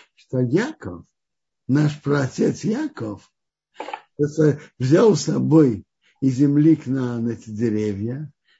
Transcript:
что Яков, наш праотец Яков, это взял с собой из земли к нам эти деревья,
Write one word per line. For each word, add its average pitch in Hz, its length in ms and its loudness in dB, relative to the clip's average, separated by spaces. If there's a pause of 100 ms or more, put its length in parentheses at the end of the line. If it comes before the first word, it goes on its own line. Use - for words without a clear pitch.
(140)
что - 260 -6
Яков, 151 640 -4 (640)
наш 147 340 0
праотец 143 640 -2
Яков, 220 680 -8 (840)
это 147 440 0 (180)
взял 170 380 4
с 151 60 -6
собой 135 600 2 (360)
из 135 140 0
земли 147 420 4
к 151 100 -18
нам 123 400 -4
эти 113 240 -8
деревья, 107 800 -4 (300)